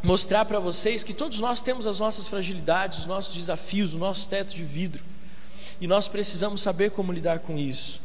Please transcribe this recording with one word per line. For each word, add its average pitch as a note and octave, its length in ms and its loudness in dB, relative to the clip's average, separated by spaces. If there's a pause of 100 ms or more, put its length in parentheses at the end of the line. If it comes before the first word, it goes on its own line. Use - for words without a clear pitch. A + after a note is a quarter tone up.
mostrar F#3 400 4
pra G#3 160 0
vocês G3 460 0
que G#3 80 -4
todos A#3+ 260 -2
nós A#3+ 220 0
temos B3 260 0
as G3 140 0
nossas G#3+ 260 0
fragilidades, F#3 720 0
os D#3+ 60 -4
nossos G3 280 -2
desafios, F3 600 0
o E3 40 -2
nosso F#3 300 0
teto G3 260 -2
de E3 120 -4
vidro. D#3 400 -2 (760)
E F3+ 80 -2
nós G3+ 220 4
precisamos G3+ 520 0
saber G3 300 2
como F#3 220 0
lidar E3 260 0
com D#3+ 180 -4
isso. C#3 480 -2